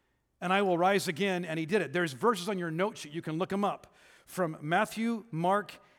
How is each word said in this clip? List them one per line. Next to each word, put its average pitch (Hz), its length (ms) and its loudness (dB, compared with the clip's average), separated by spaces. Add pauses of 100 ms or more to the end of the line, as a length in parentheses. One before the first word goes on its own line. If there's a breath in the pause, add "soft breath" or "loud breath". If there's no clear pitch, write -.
(400)
and 180 140 0
I 196 80 4
will 180 160 4
rise 180 300 4
again," 180 360 0
and 160 160 -4
he 160 60 -2
did 190 160 2
it. 135 100 -4
There's 170 220 0
verses 180 340 0
on 196 120 -2
your 170 100 -4
note 185 300 -2
sheet, 151 120 -14
you 160 120 -8
can 156 160 -4
look 185 120 -2
'em 202 120 0
up, 170 320 -4 (320 loud breath)
from 160 340 -2
Matthew, 214 720 0
Mark, 180 480 0 (200 soft breath)